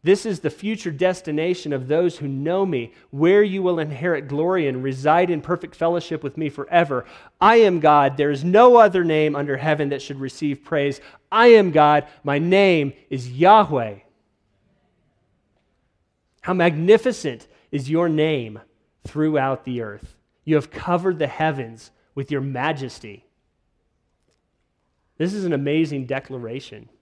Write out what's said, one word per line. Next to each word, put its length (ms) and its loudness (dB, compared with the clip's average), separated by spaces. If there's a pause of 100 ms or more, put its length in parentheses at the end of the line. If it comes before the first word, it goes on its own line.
This 220 2
is 140 -6
the 100 -6
future 400 -8
destination 800 -4
of 160 -6
those 300 -2
who 100 -10
know 380 -4
me, 260 -6 (200)
where 320 2
you 180 -2
will 160 -2
inherit 500 -6
glory 400 -2
and 160 -6
reside 460 0
in 120 -2
perfect 340 -8
fellowship 480 -4
with 140 -10
me 120 -4
forever. 560 -2 (340)
I 180 6
am 220 4
God. 380 4
There 140 0
is 120 -6
no 340 8
other 260 6
name 320 0
under 220 -4
heaven 320 -2
that 120 -6
should 180 -14
receive 440 -8
praise. 360 -4 (320)
I 180 6
am 200 8
God. 380 4 (160)
My 160 -2
name 540 2 (180)
is 200 -10
Yahweh." 680 2 (2500)
How 140 -6
magnificent 920 0 (240)
is 160 -6
your 220 0
name 500 -2 (440)
throughout 640 -4
the 160 -8
earth. 360 -16 (260)
You 120 -2
have 160 -2
covered 480 -4
the 80 -2
heavens 640 -6 (240)
with 160 -10
your 100 -4
majesty. 840 -8 (1900)
This 140 -4
is 140 -6
an 80 -2
amazing 540 -4
declaration. 840 -12 (120)